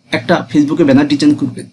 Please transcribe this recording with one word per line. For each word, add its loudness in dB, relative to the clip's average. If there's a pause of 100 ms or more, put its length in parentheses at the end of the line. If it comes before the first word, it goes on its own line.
(180)
একটা -2 (160)
Facebook-এ 0
ব্যানার 2
ডিজাইন 2
করবেন -8